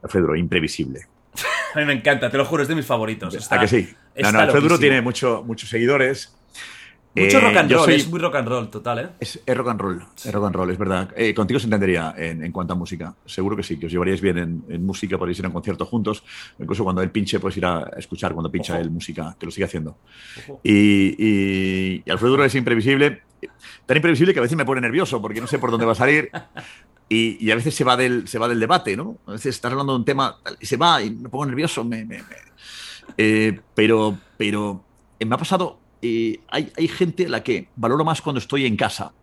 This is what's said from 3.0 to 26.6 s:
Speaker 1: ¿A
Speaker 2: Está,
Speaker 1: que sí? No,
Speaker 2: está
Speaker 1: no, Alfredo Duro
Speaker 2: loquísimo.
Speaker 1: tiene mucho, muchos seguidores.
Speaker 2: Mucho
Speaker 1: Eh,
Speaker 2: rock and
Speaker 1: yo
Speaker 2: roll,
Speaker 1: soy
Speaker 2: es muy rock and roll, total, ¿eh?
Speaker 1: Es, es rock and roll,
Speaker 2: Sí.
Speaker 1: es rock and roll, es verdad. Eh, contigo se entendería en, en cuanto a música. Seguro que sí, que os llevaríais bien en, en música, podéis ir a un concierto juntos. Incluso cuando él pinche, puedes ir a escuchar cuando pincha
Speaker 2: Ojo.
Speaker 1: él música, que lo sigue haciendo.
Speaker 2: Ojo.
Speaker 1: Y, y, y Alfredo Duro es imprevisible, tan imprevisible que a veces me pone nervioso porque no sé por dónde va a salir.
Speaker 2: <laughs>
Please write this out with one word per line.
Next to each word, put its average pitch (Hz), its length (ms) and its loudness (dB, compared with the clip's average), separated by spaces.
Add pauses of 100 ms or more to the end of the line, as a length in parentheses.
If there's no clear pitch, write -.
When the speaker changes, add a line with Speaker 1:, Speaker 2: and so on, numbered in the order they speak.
Speaker 1:
¿A - 20 -8
Speaker 2:
Está, - 220 -2
Speaker 1:
que 113 80 4
sí? 113 220 4
No, - 60 -20 (200)
Speaker 2:
está 104 160 2
Speaker 1:
no, 110 80 4
Alfredo 143 220 6
Duro 156 140 6
Speaker 2:
loquísimo. 151 40 2
Speaker 1:
tiene 135 220 6
mucho, 120 440 -2
muchos 113 240 -10
seguidores. 131 640 0 (880)
Speaker 2:
Mucho 98 200 6
Speaker 1:
Eh, - 40 8
Speaker 2:
rock - 140 6
and 156 140 6
Speaker 1:
yo 131 80 6
Speaker 2:
roll, - 80 6
Speaker 1:
soy 165 100 6
Speaker 2:
es 147 140 2
muy 170 100 -4
rock 165 160 0
and 127 140 -2
roll, 120 200 -4
total, 117 300 -6
¿eh? 156 100 -8 (120)
Speaker 1:
Es, - 240 -10
es 123 120 2
rock 131 120 -2
and 110 100 -2
roll, 92 240 -4 (120)
Speaker 2:
Sí. - 120 -14
Speaker 1:
es 110 80 -8
rock 104 120 0
and 90 80 -2
roll, 90 140 0
es 90 80 -2
verdad. 95 380 -2
Eh, 110 180 2
contigo 113 280 0
se 110 60 -6
entendería 92 500 0
en, 82 260 -6
en 85 80 -8
cuanto 90 220 -4
a - 20 -2
música. 85 400 -8 (100)
Seguro 98 300 -4
que 101 80 -6
sí, 82 160 -8
que 85 60 -8
os 80 60 -6
llevaríais 90 280 0
bien 90 180 2
en, 82 300 -4
en 85 180 -6
música, 95 320 -4
podéis 90 220 -4
ir 95 60 -4
a - 20 -4
un 85 60 -6
concierto 87 320 -4
juntos. 107 380 -4 (360)
Incluso 95 240 -4
cuando 92 180 0
él 92 100 -2
pinche, 101 280 0
puedes 95 160 -4
ir 90 100 -2
a 87 320 -2
escuchar 87 360 -6
cuando 82 180 -4
pincha 87 220 -4
Speaker 2:
Ojo. 85 80 -2
Speaker 1:
él 82 100 -4
música, 82 480 -8
que - 60 -12
lo 85 80 -10
sigue 95 100 -2
haciendo. 80 340 -6 (460)
Speaker 2:
Ojo. 139 180 -16
Speaker 1:
Y, 101 560 6
y, 95 880 0
y - 60 -12
Alfredo 110 200 2
Duro 139 120 4
es 135 120 2
imprevisible, 131 680 2 (640)
tan 127 100 2
imprevisible 165 380 4
que 151 60 0
a - 20 2
veces 123 160 0
me 143 80 0
pone 131 160 -2
nervioso 123 400 -2
porque 104 180 -6
no 120 80 -10
sé 147 100 -2
por 123 140 -2
dónde 113 140 0
va 113 80 4
a - 20 2
salir. 139 400 2
Speaker 2:
<laughs> 165 40 -8 (680)